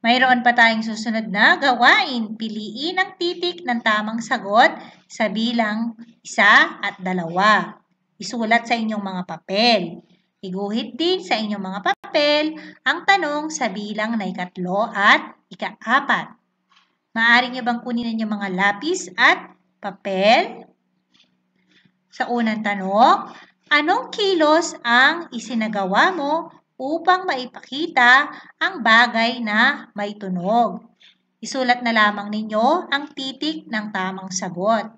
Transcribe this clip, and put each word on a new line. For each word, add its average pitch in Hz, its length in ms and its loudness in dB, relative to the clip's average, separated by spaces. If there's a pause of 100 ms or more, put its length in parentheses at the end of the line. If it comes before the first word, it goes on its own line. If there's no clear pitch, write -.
Mayroon 247 400 4
pa 240 80 4
tayong 226 320 4
susunod 220 480 -6
na 262 240 4
gawain. 254 800 2
Piliin 226 640 -6
ang 381 160 -6
titik 349 480 -6
ng 240 160 -4
tamang 220 400 -2
sagot 226 480 2 (400)
sa 208 240 -4
bilang 226 640 -2 (240)
isa 240 560 4
at 202 240 -8
dalawa. 185 800 0 (400)
Isulat 226 480 -2
sa 240 80 0
inyong 220 240 -4
mga 190 240 -6
papel. 190 800 -2 (400)
Iguhit 202 480 -6
din 359 320 -2
sa 220 160 -2
inyong 208 160 -4
mga 190 240 -8
papel 302 720 0 (320)
ang 311 160 -2
tanong 311 480 0
sa 277 160 -4
bilang 208 480 -4
na 202 160 -4
ikatlo 185 640 -4
at 220 560 2
ika-apat. 220 880 -4 (800)
Maaari 233 320 4
niyo 247 160 -8
bang 240 160 -2
kunin 240 240 -4
ang 226 80 -4
inyong 220 240 -4
mga 196 160 -6
lapis 202 640 -2
at - 400 2 (240)
papel? 202 880 0 (1400)
Sa - 160 -6
unang 226 320 -2
tanong, 208 720 2 (400)
anong 302 400 0
kilos 339 720 2
ang 269 480 2
isinagawa 220 800 0
mo 320 400 -4 (220)
upang 330 480 0
maipakita 262 1040 2 (320)
ang 330 240 -2
bagay 226 560 4
na 233 560 0
may 208 240 -6
tunog? 190 640 -2 (560)
Isulat 247 440 -2
na 226 120 0
lamang 208 360 2
ninyo 220 600 0
ang 285 240 -4
titik 277 560 -8
ng 214 240 -8
tamang 190 360 -6
sagot. 196 640 -2